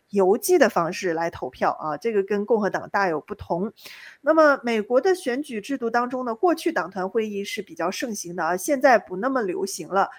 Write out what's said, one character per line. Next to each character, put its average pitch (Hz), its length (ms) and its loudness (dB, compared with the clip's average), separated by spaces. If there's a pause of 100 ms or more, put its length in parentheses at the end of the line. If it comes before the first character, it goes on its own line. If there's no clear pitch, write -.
邮 196 280 4
寄 359 220 4
的 226 100 6
方 170 240 -2
式 180 200 -2
来 165 180 -2
投 - 180 -8
票 170 220 0
啊， 151 260 -6
这 233 160 -4
个 202 80 2
跟 202 240 -2
共 220 160 2
和 190 80 0
党 180 220 -4
大 196 160 2
有 156 120 0
不 - 140 -12
同。 185 400 -6 (480)
那 302 140 2
么 294 280 6
美 233 160 0
国 240 220 2
的 381 140 4
选 262 260 -4
举 233 180 -8
制 269 200 -6
度 233 100 -2
当 240 180 0
中 254 180 -6
呢， 226 100 -4
过 339 180 4
去 - 180 -2
党 185 200 -2
团 190 180 -4
会 220 180 -2
议 202 160 -6
是 196 200 -8
比 - 100 -20
较 165 160 -2
盛 233 240 -4
行 175 220 -8
的 175 80 -2
啊， 170 120 0
现 269 240 -2
在 254 200 6
不 - 180 -10
那 240 120 -2
么 262 120 0
流 185 240 -2
行 165 220 -8
了。 185 320 0